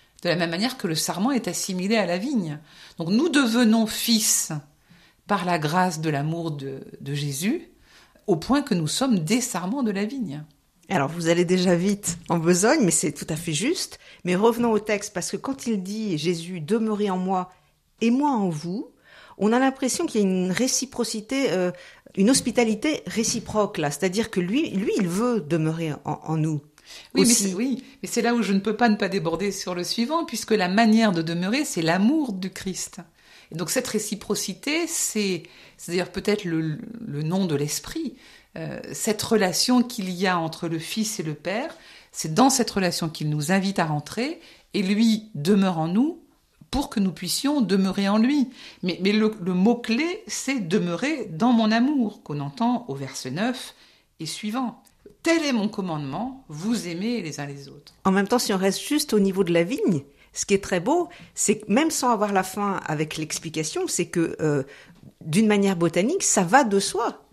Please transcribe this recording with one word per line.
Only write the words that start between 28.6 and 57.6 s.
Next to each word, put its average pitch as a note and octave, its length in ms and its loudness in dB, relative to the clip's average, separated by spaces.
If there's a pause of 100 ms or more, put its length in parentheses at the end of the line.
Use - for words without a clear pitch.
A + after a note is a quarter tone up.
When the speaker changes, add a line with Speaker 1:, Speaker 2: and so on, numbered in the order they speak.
Speaker 1:
peux G#3+ 160 -2
pas A#3+ 100 4
ne G#3 80 4
pas G3 140 -2
déborder F3 420 -2
sur F#3 240 -6
le F3 80 -4
suivant, C#4+ 400 -2
puisque A3+ 300 -4
la F3+ 160 2
manière A3 420 6
de E3 100 0
demeurer, F#3 440 -2
c'est - 160 -4
l'amour G#3+ 500 2
du F#3 180 -6
Christ. - 520 -10 (500)
Et - 40 -12
donc E3 140 -6
cette - 200 -2
réciprocité, G#3+ 1000 -4
c'est, G3 560 -2 (320)
c'est - 160 -12
d'ailleurs F3 220 -2
peut-être G#3 320 -2
le, D#3+ 340 -2 (260)
le C#3+ 160 -8
nom F3+ 240 0
de D#3 100 0
l'Esprit, D3 600 -6 (420)
euh, D#3 220 -8 (140)
cette G#3+ 280 -2
relation A3 640 2
qu'il F#3+ 280 -6
y F3+ 160 -2
a F3+ 120 2
entre D#3+ 300 -4
le E3 100 -2
Fils G#3+ 400 -4
et F3 40 -6
le D#3 100 -4
Père, G3+ 420 -6 (380)
c'est D#3+ 200 -6
dans B3+ 160 6
cette A#3+ 220 2
relation F3 380 0
qu'il D3+ 200 -4
nous D3 220 -2
invite G3 280 2
à E3+ 60 2
rentrer, F#3 540 -4 (340)
et G#3 80 0
lui G#3+ 540 2
demeure F#3 420 2
en D#3+ 120 0
nous B3+ 320 0 (500)
pour C#4 180 -2
que - 100 -4
nous F#3+ 140 0
puissions C4+ 480 -2
demeurer G3 480 2
en G#3 80 4
lui. C4 320 4 (340)
Mais, F3+ 160 -4
mais G3 140 2
le, G#3+ 260 4
le F3+ 140 -2
mot-clé, A#3+ 720 2
c'est « - 400 -4
demeurer F#3 640 -2
dans A3 220 2
mon A3 180 4
amour », B3 520 2
qu'on D3 180 -6
entend A#3 480 -2
au C#3 60 -6
verset C3+ 360 -8
neuf A#3 440 -4 (440)
et D#3+ 60 -8
suivant. « A3 580 -6 (400)
Tel E4 220 2
est C#4 80 0
mon G#3 160 0
commandement, F3 800 -6
vous F3 400 -4
aimez G#3 320 -4
les D#3 180 -8
uns C#3+ 60 -6
les C#3 240 -14